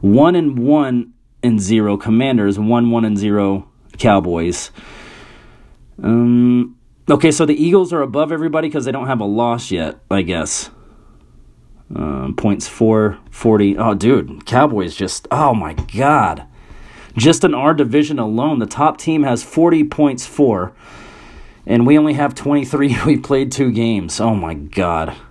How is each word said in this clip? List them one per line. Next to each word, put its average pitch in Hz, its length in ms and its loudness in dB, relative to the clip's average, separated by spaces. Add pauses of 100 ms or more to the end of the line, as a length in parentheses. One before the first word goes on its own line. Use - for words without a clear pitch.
one 135 340 4
and 147 240 0
one 131 540 0 (300)
and 113 180 2
zero 104 360 2
Commanders, 110 640 0
one 117 320 2
one 117 140 0
and 107 140 -2
zero 101 500 -2 (300)
Cowboys. 87 720 0 (1300)
Um, 120 760 2 (340)
okay, 147 200 4
so 151 140 2
the 147 180 0
Eagles 175 300 2
are 165 80 -2
above 143 320 -2
everybody 160 380 -4
'cause 143 160 -4
they 131 60 -4
don't 127 140 -6
have 131 140 -2
a 104 60 -4
loss 117 440 -2
yet, 82 280 -6 (120)
I 98 120 0
guess. 82 480 -6 (1200)
Um, 67 400 -6
points - 320 -2
four, 110 520 2 (120)
forty. 104 460 2
Oh, 110 160 0
dude, 104 540 -2
Cowboys 113 480 0
just, - 360 -8
oh 139 240 2
my 80 200 -6
God. 117 720 -2 (720)
Just 151 280 4
in 185 100 2
our 143 200 2
division 147 440 0
alone, 120 420 -2
the 107 60 -2
top 147 300 -2
team 160 280 0
has 120 180 -2
forty 165 420 2
points 147 400 -2
for, 104 480 0 (920)
and 120 200 2
we 147 120 6
only 151 160 2
have 139 200 -2
twenty-three. 139 680 -2
<laughs> - 60 -2
We've 131 160 2
played 135 280 0
two 127 220 0
games. 107 480 -2
Oh 110 140 0
my 85 200 -4
God. 80 600 -4 (160)